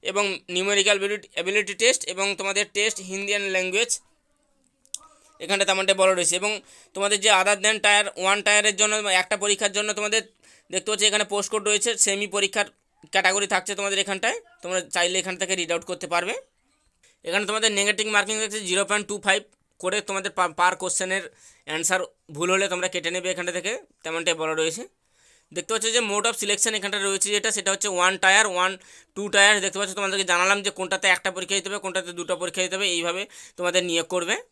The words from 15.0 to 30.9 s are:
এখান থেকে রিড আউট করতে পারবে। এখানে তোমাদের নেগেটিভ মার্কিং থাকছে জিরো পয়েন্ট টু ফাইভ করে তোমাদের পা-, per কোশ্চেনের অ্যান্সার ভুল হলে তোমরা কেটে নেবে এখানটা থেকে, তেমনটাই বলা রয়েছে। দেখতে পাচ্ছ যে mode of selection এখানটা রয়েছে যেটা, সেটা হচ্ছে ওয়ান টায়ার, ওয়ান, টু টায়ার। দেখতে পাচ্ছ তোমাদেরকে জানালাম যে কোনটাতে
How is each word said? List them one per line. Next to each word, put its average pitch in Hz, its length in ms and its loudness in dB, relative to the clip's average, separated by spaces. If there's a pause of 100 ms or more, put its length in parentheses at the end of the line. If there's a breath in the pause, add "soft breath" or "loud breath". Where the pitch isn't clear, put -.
এখান 180 180 -6
থেকে 185 180 -2
রিড 170 160 -4
আউট 170 120 -2
করতে 180 240 -8
পারবে। 175 260 0 (880 soft breath)
এখানে 196 220 -2
তোমাদের 214 260 0
নেগেটিভ 208 360 0
মার্কিং 214 320 0
থাকছে 214 200 -6
জিরো 190 260 -2
পয়েন্ট 202 220 -2
টু 202 160 -8
ফাইভ 196 200 2 (360)
করে 190 220 -2
তোমাদের 196 300 -6
পা-, 175 260 -2
per 180 180 4
কোশ্চেনের 185 480 -4 (420 soft breath)
অ্যান্সার 165 340 -2 (320)
ভুল 165 200 -2
হলে 190 160 2
তোমরা 180 200 -2
কেটে 175 240 -4
নেবে 180 200 -4
এখানটা 180 200 -4
থেকে, 180 260 -4 (260)
তেমনটাই 165 300 -2
বলা 160 200 -2
রয়েছে। 160 340 -4 (680 soft breath)
দেখতে 175 200 -6
পাচ্ছ 214 120 -2
যে 226 140 2
mode 208 260 -2
of 233 160 0
selection 208 340 0
এখানটা 202 240 -4
রয়েছে 196 300 0
যেটা, 208 220 0
সেটা 196 200 -2
হচ্ছে 196 160 -2
ওয়ান 185 300 2
টায়ার, 196 300 6
ওয়ান, 185 300 0 (380 loud breath)
টু 202 140 -6
টায়ার। 202 320 6
দেখতে 190 180 -4
পাচ্ছ 196 140 -4
তোমাদেরকে 196 300 -2
জানালাম 185 380 2
যে 196 100 -2
কোনটাতে 190 360 -2